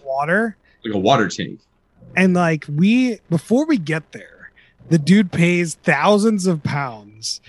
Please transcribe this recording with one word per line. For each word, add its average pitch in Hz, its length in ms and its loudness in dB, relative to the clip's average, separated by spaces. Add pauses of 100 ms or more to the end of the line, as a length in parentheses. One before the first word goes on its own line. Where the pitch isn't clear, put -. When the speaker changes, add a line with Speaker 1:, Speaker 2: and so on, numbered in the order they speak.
Speaker 1:
water. 165 520 -2 (280)
Speaker 2:
Like 110 80 -4
a 98 60 -2
water 107 280 2
tank. 90 320 -10 (560)
Speaker 1:
And, 185 200 2
like, 165 340 -2
we, 214 480 0 (140)
before 233 340 -2
we 311 140 0
get 160 320 -6
there, - 400 -20 (380)
the 165 100 4
dude 185 320 4
pays 175 420 0
thousands 196 720 2
of 170 160 0
pounds 110 880 -8